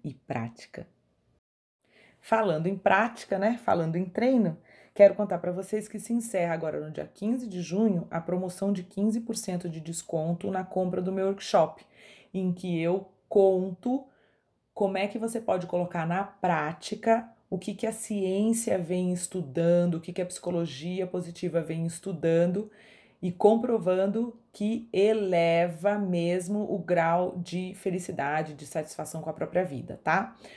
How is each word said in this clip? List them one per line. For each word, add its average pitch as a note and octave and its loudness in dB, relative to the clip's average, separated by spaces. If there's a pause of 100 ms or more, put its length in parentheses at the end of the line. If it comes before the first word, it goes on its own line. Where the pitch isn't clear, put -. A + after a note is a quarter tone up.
e C#3+ -8
prática. - -10 (1300)
Falando F3+ 2
em G3 -2
prática, G3+ 2
né? A3+ 0
Falando E3 0
em F#3 -2
treino, A3 2 (380)
quero G3 10
contar F3+ -2
pra F3+ -4
vocês G3 -4
que G#3+ -10
se A#3 -4
encerra F#3 0
agora D#3 -2
no D3+ -8
dia D3+ -8
quinze B3 -2
de F3+ -6
junho F3+ 2
a E3 -4
promoção F#3 -2
de F3+ -2
quinze G#3+ 0
por A3+ -6
cento F3+ -4
de D#3+ -6
desconto E3 -4
na F#3+ -2
compra F#3 -2
do F3+ -2
meu F#3+ 0
workshop, G3 2 (480)
em F#3 0
que F3 -2
eu F#3 0 (160)
conto G3 2 (680)
como F#3+ 0
é G3+ 0
que A3 -6
você A3+ -4
pode F#3 0
colocar F3 -2
na F3+ 0
prática F#3+ 0 (200)
o F#3 -4
que G3 -6
que - -4
a A3+ -2
ciência G#3 0
vem F3+ 0
estudando, F3 2
o E3 -4
que F3 -12
que F#3 -4
a F3 -2
psicologia F3 -4
positiva E3+ -4
vem E3 -4
estudando F3 0 (520)
e F3+ -2
comprovando G#3+ 2 (140)
que G#3+ -4
eleva F3+ 2
mesmo F3+ 0
o G3+ -2
grau F3 2
de F3+ -6
felicidade, D#3+ -4
de D3 -16
satisfação D#3+ -8
com D#3+ -8
a D#3 -4
própria F3 -2
vida, C#3 -10
tá? F#3+ 0 (200)